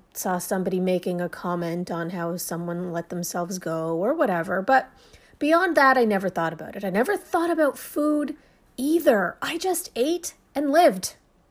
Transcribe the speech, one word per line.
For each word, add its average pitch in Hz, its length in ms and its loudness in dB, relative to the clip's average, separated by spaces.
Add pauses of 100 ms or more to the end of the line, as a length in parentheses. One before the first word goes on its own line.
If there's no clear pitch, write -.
(140)
saw 180 260 -2
somebody 185 400 -2
making 180 420 0
a 175 80 -4
comment 175 640 -6
on 170 200 -4
how 170 260 -4
someone 175 540 -6
let 170 180 -6
themselves 175 500 -6
go 165 380 -4
or 214 160 0
whatever. 190 480 0
But 262 280 2 (480)
beyond 330 400 4
that, 269 200 6
I 240 80 6
never 196 240 0
thought 165 240 -2
about - 220 -14
it. 202 80 -10
I 196 60 -4
never 247 260 2
thought 339 360 0
about 302 260 2
food 302 580 -2 (420)
either. 269 640 2
I 330 160 -4
just - 360 -2
ate 311 380 -2 (220)
and 285 160 0
lived. 277 440 4 (360)